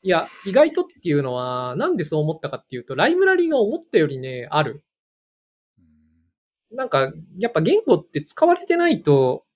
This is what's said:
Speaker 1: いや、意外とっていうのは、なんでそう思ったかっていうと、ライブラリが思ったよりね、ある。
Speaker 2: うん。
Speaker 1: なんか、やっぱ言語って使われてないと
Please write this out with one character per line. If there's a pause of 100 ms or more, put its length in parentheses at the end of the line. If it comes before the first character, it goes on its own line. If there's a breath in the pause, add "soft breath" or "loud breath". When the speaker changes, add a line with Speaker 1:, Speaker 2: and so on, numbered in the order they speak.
Speaker 1:
い
や、 (180)
意
外
と
っ (180)
て
い
う
の
は、
な
ん
で
そ
う
思
っ
た
か
っ
て
い
う
と、
ラ
イ
ブ
ラ
リ
が
思
っ
た
よ
り
ね、
あ
る。 (960)
Speaker 2:
う
ん。
Speaker 1:
な
ん
か、 (260)
や
っ
ぱ
言
語
っ
て
使
わ
れ
て
な
い
と (120)